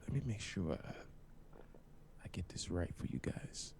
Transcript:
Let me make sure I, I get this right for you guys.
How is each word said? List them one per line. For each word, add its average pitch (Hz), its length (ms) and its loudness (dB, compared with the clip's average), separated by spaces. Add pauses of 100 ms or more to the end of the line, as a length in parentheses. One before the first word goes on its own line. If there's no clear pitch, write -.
Let - 80 2
me 135 100 6
make 113 160 4
sure 80 320 4
I, - 180 2 (1300)
I - 80 -4
get 90 160 2
this - 220 -2
right 87 260 6
for - 100 0
you - 140 4
guys. - 600 -2